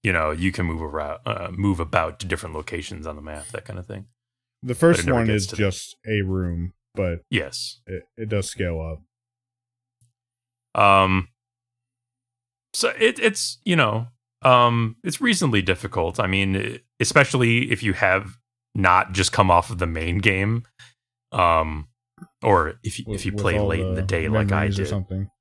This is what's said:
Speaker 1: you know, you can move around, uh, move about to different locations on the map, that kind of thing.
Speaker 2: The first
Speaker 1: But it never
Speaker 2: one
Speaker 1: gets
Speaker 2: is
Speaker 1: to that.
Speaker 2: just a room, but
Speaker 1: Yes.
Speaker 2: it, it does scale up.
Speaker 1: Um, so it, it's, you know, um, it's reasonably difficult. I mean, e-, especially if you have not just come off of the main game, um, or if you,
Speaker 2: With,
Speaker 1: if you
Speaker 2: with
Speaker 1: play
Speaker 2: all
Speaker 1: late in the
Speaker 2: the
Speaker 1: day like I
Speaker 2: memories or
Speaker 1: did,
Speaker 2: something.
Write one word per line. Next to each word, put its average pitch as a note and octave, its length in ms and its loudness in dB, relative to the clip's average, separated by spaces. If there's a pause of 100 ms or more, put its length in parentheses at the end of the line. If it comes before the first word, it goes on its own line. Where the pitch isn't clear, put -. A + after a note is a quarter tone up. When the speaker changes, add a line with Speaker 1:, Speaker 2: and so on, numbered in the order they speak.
Speaker 1:
you G2+ 80 2
know, D#2+ 200 2
you F2 200 0
can F#2 140 -2
move D#2+ 160 -4
around, D2+ 440 -6
uh, F#2+ 260 -6
move F#2+ 280 0
about E2 400 -2
to F#2 80 -10
different E2+ 280 -6
locations D#2 520 -10
on D2+ 80 -10
the D2 60 -16
map, D2+ 320 -14
that - 120 -10
kind G2 140 -12
of F2+ 80 -14
thing. G2+ 200 -14 (560)
Speaker 2:
The B2 120 -6
first E3 220 6
Speaker 1:
But - 60 -2
it - 40 0
never B2 120 2
Speaker 2:
one A2+ 80 2
Speaker 1:
gets G#2+ 160 2
Speaker 2:
is F#2+ 40 -6
Speaker 1:
to - 80 -12
that. G#2+ 60 -2
Speaker 2:
just - 340 -2 (100)
a G#2+ 180 0
room, F2+ 500 -4 (200)
but F2 360 -2
Speaker 1:
Yes. - 580 -6
Speaker 2:
it, F#2+ 160 -10 (140)
it A2 100 -8
does G#2 220 -2
scale E2+ 320 -4 (1900)
up. - 60 2
Speaker 1:
Um, F#2+ 480 4 (1400)
so A#3 160 -2 (100)
it, A3+ 200 2
it's, - 440 -2
you F3+ 120 0
know, A#2 320 0 (340)
um, A#2+ 600 4
it's E3 180 -6
reasonably E3+ 400 2
difficult. F2+ 580 -2
I G#2 80 0
mean, F#2+ 280 0
e-, A2 240 -4 (200)
especially A#2+ 720 2
if A2+ 120 -2
you G2+ 100 2
have G2 440 0 (380)
not F#2 380 4
just F#2 180 2
come F#2+ 200 4
off F2 180 4
of F2 80 -6
the F2 100 -2
main E2 300 -2
game, G#2 460 0 (680)
um, D#2+ 560 2 (540)
or F2 420 2
if - 160 -8
you, - 80 -12
Speaker 2:
With, G#2 120 -6
Speaker 1:
if - 60 -8
you F#2+ 80 -2
Speaker 2:
with G#2 80 -4
Speaker 1:
play G2 160 2
Speaker 2:
all G#2 100 0
Speaker 1:
late E2 140 0
in F#2 140 -4
the F#2+ 60 -2
Speaker 2:
the F#2+ 60 -2
Speaker 1:
day E2 200 -2
like G#2 240 2
I D#2+ 100 2
Speaker 2:
memories G2 180 0
or G2 40 -2
Speaker 1:
did, - 60 -4
Speaker 2:
something. F#2+ 400 -6 (120)